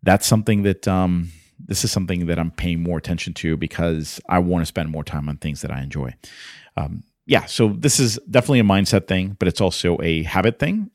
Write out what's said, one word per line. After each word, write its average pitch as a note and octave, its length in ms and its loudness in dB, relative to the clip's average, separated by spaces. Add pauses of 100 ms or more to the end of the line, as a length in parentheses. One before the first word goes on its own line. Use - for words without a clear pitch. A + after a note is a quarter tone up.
that's F#2+ 240 6
something G#2+ 360 4
that, G2 240 0
um, F2+ 420 2 (300)
this - 260 -4
is - 60 0
something F2 340 -2
that E2+ 140 0
I'm E2 120 -2
paying E2+ 320 -2
more E2+ 140 -2
attention E2+ 380 -6
to D#2+ 200 -2
because D#2+ 720 -4
I F2+ 120 0
wanna F2 260 0
spend D#2 240 -6
more D#2 160 -8
time D2 240 -6
on C#2+ 80 -6
things D2 240 -8
that D2+ 100 -10
I C2+ 100 -8
enjoy. C2+ 340 -8 (600)
Um, D2+ 280 -8 (220)
yeah, - 200 2
so - 220 2
this A#2+ 320 0
is A#2 180 2 (100)
definitely B2+ 340 4
a - 20 6
mindset G2 420 4
thing, F#2+ 320 -2
but F#2 100 0
it's E2+ 140 0
also F2 400 0
a D#2+ 220 0
habit F#2+ 340 0
thing. G3 360 -2